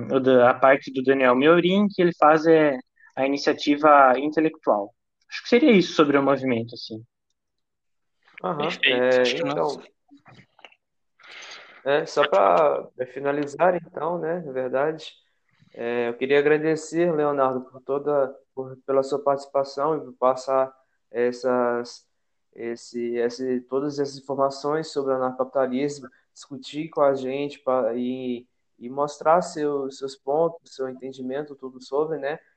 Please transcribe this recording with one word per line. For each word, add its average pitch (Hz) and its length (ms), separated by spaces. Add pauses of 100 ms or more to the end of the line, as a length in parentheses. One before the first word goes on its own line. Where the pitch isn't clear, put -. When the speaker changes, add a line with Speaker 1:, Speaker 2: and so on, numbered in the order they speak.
(120)
Speaker 1:
o 135 80
da-, 127 300
a 127 40
parte 135 380
do 131 100
Daniel 131 340
Miorin, 175 520
que 185 140
ele 170 160
faz 156 280
é 156 300 (400)
a 135 100
iniciativa 143 920
intelectual. 151 760 (360)
Acho - 120
que - 60
seria 247 240
isso 180 220
sobre 143 240
o 139 40
movimento, 131 520
assim. 113 280 (1400)
Speaker 2:
Aham, 175 160
Speaker 3:
Perfeito, 147 360
Speaker 2:
é, 127 260
Speaker 3:
acho 123 160
que - 80
nós 143 80
Speaker 2:
então, 151 300 (2000)
é, 147 220
só 147 220
pra, 175 580 (120)
é, 127 80
finalizar, 143 680
então, 165 420
né, 165 220
na 147 120
verdade, 131 600 (640)
é, 120 340
eu 120 80
queria 139 220
agradecer, 156 760
Leonardo, 139 500
por - 200
toda, 143 520 (200)
por, 131 220 (100)
pela 135 160
sua 135 200
participação 139 760
e 135 40
por 127 140
passar 131 580 (380)
essas, 123 960 (480)
esse, 117 640
esse, 123 460
todas 139 360
essas 139 200
informações 139 720
sobre 135 200
o 131 40
anarcapitalismo, 131 920 (240)
discutir 143 580
com 160 120
a 139 120
gente 135 460
pa-, 127 340
e, 123 520 (320)
e 120 120
mostrar 147 520
seu, 147 480
seus 135 260
pontos, 165 580
seu 131 140
entendimento, 131 680
tudo 127 260
sobre, 151 360
né? 143 200 (180)